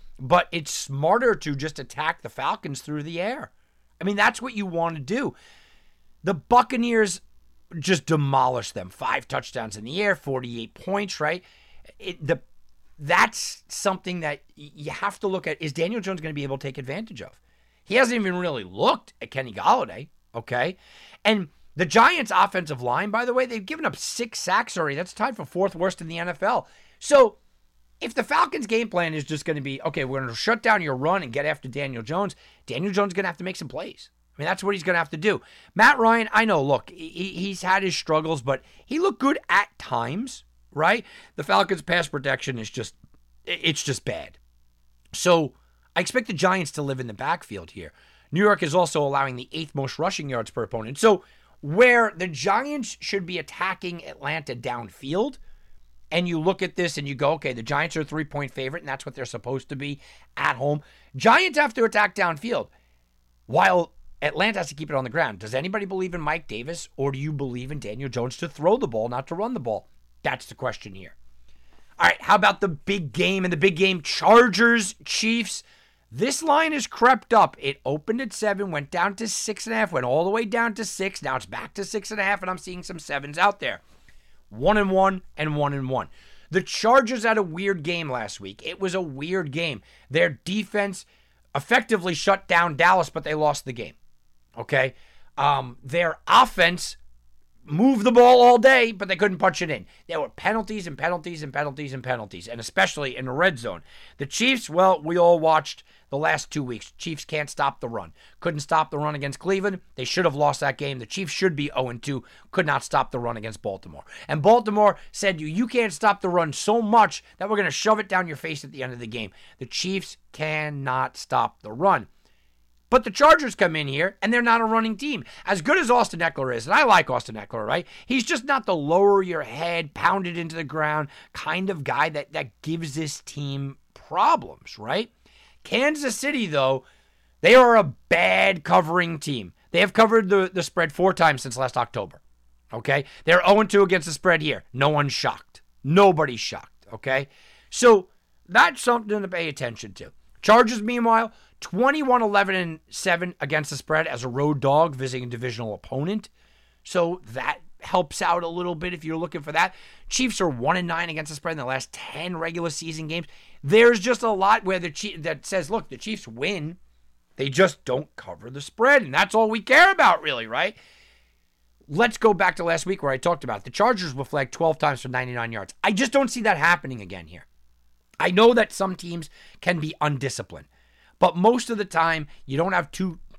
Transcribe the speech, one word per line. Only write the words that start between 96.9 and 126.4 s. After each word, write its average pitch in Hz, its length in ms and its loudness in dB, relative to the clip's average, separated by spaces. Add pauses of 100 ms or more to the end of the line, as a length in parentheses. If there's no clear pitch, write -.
moved 208 400 2
the 247 80 4
ball 247 280 10
all 240 180 10
day, 240 340 6
but 190 160 -8
they 190 80 -2
couldn't 185 220 2
punch 185 240 2
it 165 80 -4
in. 110 160 -6 (200)
There 165 140 -4
were 139 80 -4
penalties 214 580 -4
and 147 100 -12
penalties 170 460 -4
and 143 100 -12
penalties 143 400 -6
and 131 120 -10
penalties, 107 420 -6
and 117 140 -12
especially 143 560 -2
in 127 80 -10
the 127 80 -6
red 160 260 0
zone. 98 240 -8 (360)
The 147 80 -6
Chiefs, 240 440 -2
well, 175 320 4
we 170 160 -2
all 175 220 6
watched 156 420 2 (280)
the 139 80 -4
last 156 320 -2
two 151 120 -6
weeks. 123 360 -10
Chiefs 160 260 -10
can't 151 240 -6
stop - 320 -4
the 123 80 -8
run. 98 240 -10 (260)
Couldn't 156 220 -4
stop 156 300 0
the 151 80 -6
run 151 160 -2
against 139 240 -8
Cleveland. 190 420 -2 (160)
They 131 80 -8
should 170 220 0
have 139 100 2
lost 143 240 2
that 139 180 -2
game. 139 200 -6
The 117 80 -12
Chiefs 185 260 -8
should 185 240 0
be 143 160 -4
oh 127 160 -2
and 120 140 -10
two. 135 200 -6 (300)
Could 180 140 0
not 139 180 -2
stop - 260 0
the 131 80 -6
run 117 200 -6
against 107 240 -12
Baltimore. 95 420 -10 (240)
And 147 140 -2
Baltimore 208 540 6 (140)
said, 190 300 -2
"You, 156 80 -8
you 190 180 -2
can't 226 260 0
stop 202 280 2
the 190 80 -2
run 170 240 2
so 220 280 0
much 214 440 4 (140)
that 190 100 -6
we're 214 80 0
gonna 185 160 0
shove 214 260 2
it 202 100 -6
down 185 200 0
your 151 80 -10
face 156 260 -10
at 135 80 -18
the 139 140 -12
end 127 80 -8
of 120 80 -14
the 117 80 -12
game." 110 240 -10 (260)
The 127 80 -12
Chiefs - 520 -6 (140)
cannot 143 840 -4
stop - 460 -2
the 107 100 -12
run. 143 340 2 (840)
But 247 120 6
the 233 80 -6
Chargers 294 460 6
come 170 180 2
in 151 140 -2
here, 156 340 0
and 220 100 2
they're 240 80 4
not 233 200 4
a 226 60 2
running 220 300 0
team. 269 280 -6 (200)
As 185 180 0
good 302 160 4
as 262 120 0
Austin 233 300 4
Eckler 139 340 -2